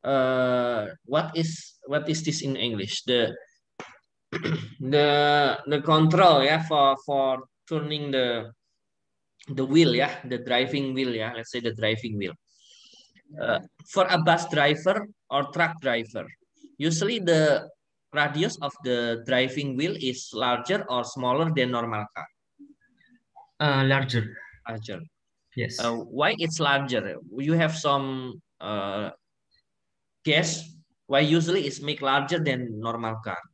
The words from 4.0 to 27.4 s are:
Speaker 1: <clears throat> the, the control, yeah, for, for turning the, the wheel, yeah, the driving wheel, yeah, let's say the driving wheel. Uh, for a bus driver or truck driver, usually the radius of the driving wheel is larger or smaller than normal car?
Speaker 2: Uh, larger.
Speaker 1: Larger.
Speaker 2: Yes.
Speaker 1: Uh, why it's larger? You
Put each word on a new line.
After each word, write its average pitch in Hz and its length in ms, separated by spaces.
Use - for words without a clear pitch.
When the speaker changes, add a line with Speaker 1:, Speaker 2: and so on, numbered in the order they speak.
Speaker 1:
<clears throat> - 0
the, 147 800
the 143 140
control, 160 640
yeah, 156 260
for, 139 260
for 135 380
turning 147 440
the, 120 400
the 131 160
wheel, 139 300
yeah, 135 300
the 123 120
driving 127 560
wheel, 131 220
yeah, 110 200
let's 113 160
say 123 80
the 117 140
driving 110 440
wheel. 92 160
Uh, 113 180
for 190 160
a 180 160
bus 160 280
driver 156 580
or 139 200
truck 165 300
driver, 117 460
usually 170 400
the 160 500
radius 147 480
of 143 100
the 120 420
driving 131 500
wheel 160 240
is 127 340
larger 123 560
or 123 140
smaller 127 520
than 123 160
normal 113 340
car? 80 120
Speaker 2:
Uh, 139 260
larger. 127 440
Speaker 1:
Larger. 110 300
Speaker 2:
Yes. 117 240
Speaker 1:
Uh, 117 180
why 143 400
it's 160 220
larger? 127 580
You 147 160